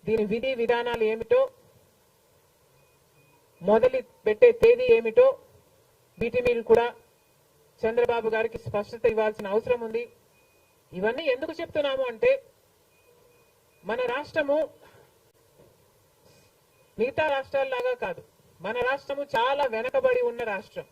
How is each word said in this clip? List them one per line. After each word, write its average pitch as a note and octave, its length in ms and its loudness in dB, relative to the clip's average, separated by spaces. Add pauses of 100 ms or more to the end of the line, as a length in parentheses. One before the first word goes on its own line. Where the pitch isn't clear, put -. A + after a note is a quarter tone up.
దీని G#3+ 240 0
విధి A#3 200 -2 (100)
విధానాలు A#3 420 0 (100)
ఏమిటో, B4 280 2 (2250)
మొదలు A3+ 380 2 (260)
పెట్టే A4 240 6 (120)
తేదీ A#4 240 6 (120)
ఏమిటో A4+ 300 4 (920)
వీటి A#3+ 260 -2
మీద A#3 160 0 (100)
కూడా A#3 160 4 (920)
చంద్రబాబు A#3 540 0
గారికి A3+ 300 -4
స్పష్టత G#3 480 -8
ఇవ్వాల్సిన G#3+ 400 -2
అవసరం A#3+ 340 -2
ఉంది. A3+ 160 -6 (880)
ఇవన్నీ A3+ 320 -4 (100)
ఎందుకు D#4 260 -6
చెప్తున్నాము C5 520 -4
అంటే, A#4 200 2 (1500)
మన G#3+ 160 -4 (140)
రాష్ట్రము D4 440 -2 (2500)
మిగతా C4+ 280 -2 (100)
రాష్ట్రాల్లాగా C4+ 580 -2 (100)
కాదు, F3 180 -8 (380)
మన G#3 180 -6 (120)
రాష్ట్రము C#4+ 340 -6 (120)
చాలా B4+ 280 0 (120)
వెనకబడి B3+ 540 0
ఉన్న A#3 120 -8 (120)
రాష్ట్రం. - 380 -12